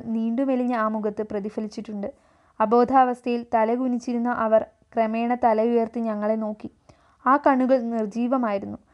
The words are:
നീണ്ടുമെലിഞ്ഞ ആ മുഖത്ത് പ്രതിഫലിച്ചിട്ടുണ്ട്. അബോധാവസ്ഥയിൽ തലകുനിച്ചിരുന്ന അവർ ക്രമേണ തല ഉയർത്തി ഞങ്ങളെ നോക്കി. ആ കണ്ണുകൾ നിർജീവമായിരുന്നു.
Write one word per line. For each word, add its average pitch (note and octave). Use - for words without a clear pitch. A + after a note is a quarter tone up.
നീണ്ടുമെലിഞ്ഞ B3
ആ A3
മുഖത്ത് G#3+
പ്രതിഫലിച്ചിട്ടുണ്ട്. G#3+
അബോധാവസ്ഥയിൽ A#3+
തലകുനിച്ചിരുന്ന A#3+
അവർ A3
ക്രമേണ A3+
തല A3+
ഉയർത്തി A#3
ഞങ്ങളെ G#3+
നോക്കി. G#3+
ആ C4
കണ്ണുകൾ C4
നിർജീവമായിരുന്നു. A3+